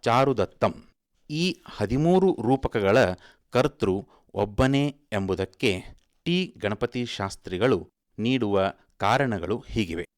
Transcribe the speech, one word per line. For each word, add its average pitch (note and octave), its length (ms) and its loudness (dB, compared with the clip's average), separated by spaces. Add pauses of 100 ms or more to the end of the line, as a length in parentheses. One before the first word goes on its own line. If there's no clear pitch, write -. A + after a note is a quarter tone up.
ಚಾರುದತ್ತಂ. A#2 800 0 (460)
ಈ E3+ 360 -4
ಹದಿಮೂರು D#3+ 760 2
ರೂಪಕಗಳ A2+ 560 2 (520)
ಕರ್ತೃ B2 420 0 (420)
ಒಬ್ಬನೇ C3 640 0 (180)
ಎಂಬುದಕ್ಕೆ F#2+ 720 -2 (400)
ಟಿ F3 340 -2
ಗಣಪತಿ A#2 480 -4
ಶಾಸ್ತ್ರಿಗಳು F#2+ 840 -2 (300)
ನೀಡುವ G#2 540 0 (240)
ಕಾರಣಗಳು G#2+ 720 -2
ಹೀಗಿವೆ. F2 400 -4 (100)